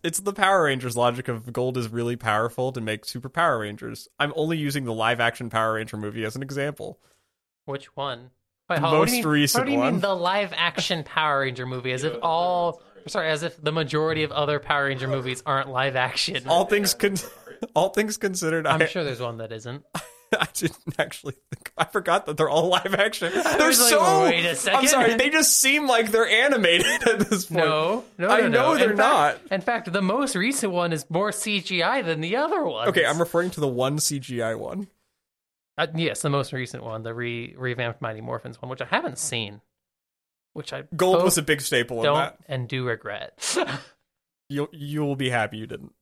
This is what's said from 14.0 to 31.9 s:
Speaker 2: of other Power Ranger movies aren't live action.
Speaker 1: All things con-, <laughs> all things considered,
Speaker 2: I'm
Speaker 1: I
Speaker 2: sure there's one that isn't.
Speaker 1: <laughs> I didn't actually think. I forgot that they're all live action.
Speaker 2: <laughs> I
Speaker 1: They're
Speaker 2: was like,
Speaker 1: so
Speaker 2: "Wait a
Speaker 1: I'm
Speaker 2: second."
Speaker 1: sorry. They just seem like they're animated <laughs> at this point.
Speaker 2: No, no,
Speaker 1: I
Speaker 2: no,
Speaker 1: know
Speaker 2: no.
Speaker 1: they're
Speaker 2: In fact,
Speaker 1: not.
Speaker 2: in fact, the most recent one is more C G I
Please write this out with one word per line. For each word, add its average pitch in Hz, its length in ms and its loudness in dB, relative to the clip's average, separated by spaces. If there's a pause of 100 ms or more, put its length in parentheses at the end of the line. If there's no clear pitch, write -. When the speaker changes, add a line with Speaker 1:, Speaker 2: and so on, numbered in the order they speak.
Speaker 2:
of 143 80 -4
other 147 280 -2
Power 143 280 0
Ranger 131 200 -4
movies 131 380 -4
aren't 135 240 0
live 131 260 0
action. 127 520 -2
Speaker 1:
All 175 180 4
things 208 280 2
con-, 202 220 0 (300)
<laughs> - 300 -12
all 175 140 4
things 214 280 -2
considered, 165 500 -2
Speaker 2:
I'm 156 140 2
Speaker 1:
I 160 60 6
Speaker 2:
sure 175 160 -4
there's 127 180 -4
one 117 160 -6
that 110 160 -10
isn't. 120 360 -12
Speaker 1:
<laughs> - 40 -14 (400)
I - 200 0
didn't - 440 -6
actually 139 360 -6 (160)
think. - 280 -14
I 165 60 0
forgot 185 440 0
that 151 100 -4
they're 156 100 4
all 160 220 4
live 185 260 2
action. 196 380 0
Speaker 2:
<laughs> - 20 -6
I - 220 2
Speaker 1:
They're 202 100 6
Speaker 2:
was 233 140 6
like, 240 80 6
Speaker 1:
so - 340 6
Speaker 2:
"Wait 170 220 4
a 170 60 2
Speaker 1:
I'm 165 40 -2
Speaker 2:
second." 233 320 2
Speaker 1:
sorry. 240 280 6
They 262 140 4
just 311 280 4
seem 285 300 4
like 226 220 4
they're 220 160 4
animated 202 600 4
<laughs> 233 200 0
at 226 140 4 (100)
this 185 180 0
point. 165 180 2
Speaker 2:
No, 160 400 0 (120)
no, 170 120 0
Speaker 1:
I 214 100 6
Speaker 2:
no, 214 80 4
Speaker 1:
know 269 240 4
Speaker 2:
no. 302 60 2
Speaker 1:
they're 226 140 4
Speaker 2:
In 208 60 2
fact, 202 460 4
Speaker 1:
not. - 80 -10
Speaker 2:
in 196 100 0
fact, 226 300 -2
the 196 100 0
most 254 360 0
recent 220 340 -2
one 175 220 0
is 156 160 -4
more 202 240 0
C 208 260 -2
G 175 240 -2
I 247 180 2